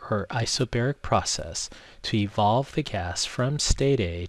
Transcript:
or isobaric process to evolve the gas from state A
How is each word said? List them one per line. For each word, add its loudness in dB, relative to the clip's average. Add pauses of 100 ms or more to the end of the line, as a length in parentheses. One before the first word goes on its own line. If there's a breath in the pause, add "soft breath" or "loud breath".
(100)
or 0
isobaric 0
process -2 (320 loud breath)
to -2
evolve 2
the -2
gas -4
from -2
state 2
A -2